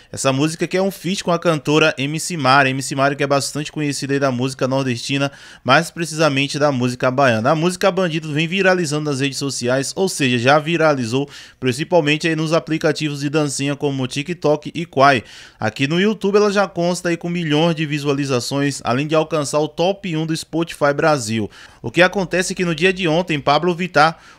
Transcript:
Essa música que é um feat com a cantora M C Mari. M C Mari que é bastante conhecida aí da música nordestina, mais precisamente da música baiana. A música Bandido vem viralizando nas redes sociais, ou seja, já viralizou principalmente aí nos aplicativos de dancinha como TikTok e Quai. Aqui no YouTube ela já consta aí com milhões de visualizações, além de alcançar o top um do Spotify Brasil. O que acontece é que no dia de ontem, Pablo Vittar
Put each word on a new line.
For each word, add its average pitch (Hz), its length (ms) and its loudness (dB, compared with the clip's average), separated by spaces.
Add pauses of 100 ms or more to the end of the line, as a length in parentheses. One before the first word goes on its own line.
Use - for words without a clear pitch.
(120)
Essa - 180 -2
música 156 360 0
que 175 100 -2
é 185 60 2
um 196 80 0
feat 185 340 -6
com 180 80 0
a 170 60 2
cantora 156 580 2
M 147 240 -4
C - 160 -8
Mari. 135 340 4
M 135 120 -4
C - 120 -8
Mari 139 220 0
que 151 60 -4
é 143 40 0
bastante 139 460 -2
conhecida 143 400 -4
aí 139 80 0
da 139 100 0
música 131 380 -2
nordestina, 135 640 -2 (320)
mais 151 260 4
precisamente 151 680 -2
da 147 120 2
música 127 400 0
baiana. 127 400 2
A 160 40 4
música 180 360 0
Bandido 165 420 -2
vem 156 140 0
viralizando 175 600 0
nas 139 140 -2
redes 135 180 -2
sociais, 131 560 -2
ou 190 140 0
seja, 147 280 0
já 131 220 4
viralizou 143 680 0 (320)
principalmente 151 680 0
aí 160 80 0
nos 156 180 -2
aplicativos 156 680 0
de 147 80 -2
dancinha 143 480 -2
como 139 280 -2
TikTok 147 720 -2
e 170 100 -6
Quai. 135 380 4 (380)
Aqui 110 260 -2
no 165 140 0
YouTube 202 360 2
ela 208 140 4
já 196 160 2
consta 175 440 -2
aí 170 60 -2
com 170 120 -8
milhões 165 480 2
de 160 100 -4
visualizações, 139 960 -2
além 127 240 -2
de 151 80 -2
alcançar 156 460 0
o 151 80 0
top 180 480 -2
um 160 100 -2
do 160 100 -2
Spotify 156 560 -2
Brasil. 127 560 0 (340)
O 123 80 -8
que 165 120 4
acontece 185 500 0
é 180 40 -12
que 185 80 -2
no 170 100 0
dia 180 180 2
de 185 140 -2
ontem, 160 320 0
Pablo 151 340 2
Vittar 165 460 2 (200)